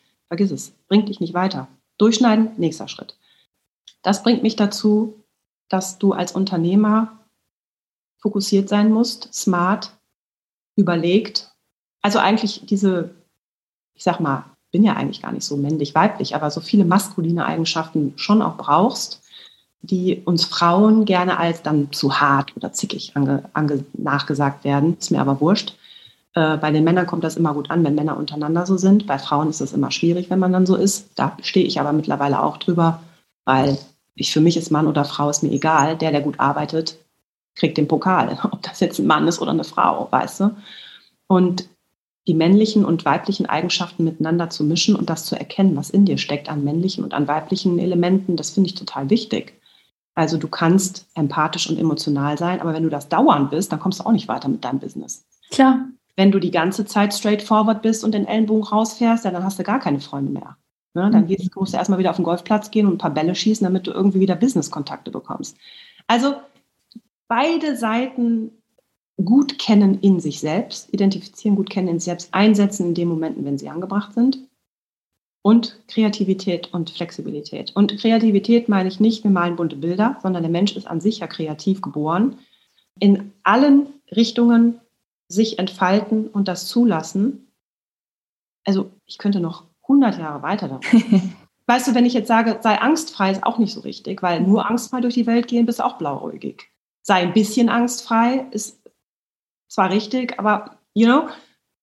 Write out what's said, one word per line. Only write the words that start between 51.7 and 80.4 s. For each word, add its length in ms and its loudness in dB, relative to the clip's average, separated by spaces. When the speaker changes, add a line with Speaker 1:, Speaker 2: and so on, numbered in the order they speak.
Speaker 1:
und 80 -2
emotional 600 0
sein, 220 -2
aber 140 -2
wenn 80 -4
du 80 0
das 180 -6
dauernd 420 4
bist, 220 -4
dann 80 -4
kommst 180 -2
du 60 -10
auch 80 0
nicht 160 2
weiter 200 -6
mit 140 -4
deinem 160 -4
Business. 460 -14
Speaker 2:
Klar. 360 4
Speaker 1:
Wenn 160 6
du 80 4
die 120 -2
ganze 340 0
Zeit 300 0
straightforward 680 0
bist 220 0
und 80 2
den 160 -2
Ellenbogen 360 2
rausfährst, 600 0
ja, 60 -2
dann 120 -4
hast 160 -4
du 60 -4
gar 160 -2
keine 200 -2
Freunde 300 -6
mehr. 280 -10
Ne? 160 0
Dann 120 6
Speaker 2:
Mhm. 60 -4
Speaker 1:
gehst, 280 -4
musst 160 -4
du 60 -2
erstmal 200 -2
wieder 120 0
auf 60 -4
den 100 0
Golfplatz 440 -2
gehen 160 2
und 100 4
ein 20 -4
paar 120 -4
Bälle 240 -2
schießen, 300 0
damit 220 0
du 40 -6
irgendwie 300 2
wieder 160 2
Business-Kontakte 720 -4
bekommst. 460 -12
Also 280 2
beide 500 -2
Seiten 760 -2
gut 360 2
kennen 420 4
in 200 4
sich 200 -6
selbst, 520 -6
identifizieren, 640 0
gut 140 -2
kennen 180 -2
in 120 -2
sich 60 -8
selbst, 280 -8
einsetzen 540 2
in 60 -2
den 140 -2
Momenten, 380 -4
wenn 100 -4
sie 140 -10
angebracht 420 -6
sind. 260 2
Und 440 4
Kreativität 840 -2
und 180 -6
Flexibilität. 840 -12
Und 240 0
Kreativität 720 2
meine 200 2
ich 120 -4
nicht, 240 2
wir 60 2
malen 260 0
bunte 200 -4
Bilder, 460 0
sondern 220 -2